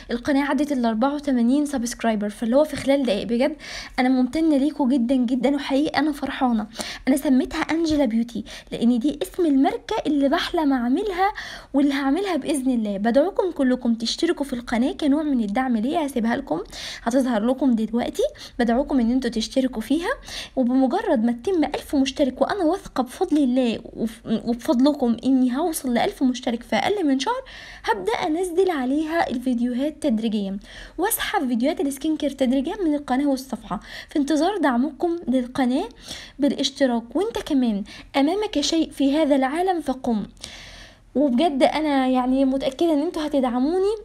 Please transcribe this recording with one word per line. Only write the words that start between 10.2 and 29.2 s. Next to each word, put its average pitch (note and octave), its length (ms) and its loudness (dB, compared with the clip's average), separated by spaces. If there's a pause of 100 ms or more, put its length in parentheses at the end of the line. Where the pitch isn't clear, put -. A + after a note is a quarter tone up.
بحلم D#4 440 0
أعملها F4 600 0 (420)
واللي C#4+ 200 4
هعملها D4+ 420 0
بإذن C4+ 340 -2
الله. G#3 280 0
بدعوكم C#4+ 520 2
كلكم B3+ 440 2
تشتركوا C#4+ 520 -2
في - 60 -8
القناة A#3+ 400 -2
كنوع D4+ 300 2
من C#4+ 180 0
الدعم A#3 360 0
ليا، C#4+ 300 0
هسيبها A#3+ 300 0
لكم D4+ 240 -4 (420)
هتظهر A#3 420 2
لكم C4 280 2
دلوقتي. A3+ 500 0 (360)
بدعوكم B3+ 420 2
إن A#3 140 2
انتوا B3+ 160 0
تشتركوا B3 520 -2
فيها، E4 260 0 (480)
وبمجرد C4 680 2
ما A#3+ 80 2
تتم D#4 320 0
ألف - 300 -6
مشترك، C4+ 480 2
وأنا F#4+ 220 0
واثقة D#4+ 380 0
بفضل D4+ 340 -2
الله B3+ 440 2 (160)
وف-، - 300 -6
وبفضلكم A#3+ 1000 2
إني B3+ 340 2
هوصل D#4 360 -2
لألف F#4+ 280 0
مشترك A#3+ 400 -2
في - 140 -4
أقل F#4+ 300 0
من C4+ 120 2
شهر، B4 240 -2 (420)
هبدأ G#4+ 280 -2
أنزل F4+ 580 0
عليها D4+ 600 0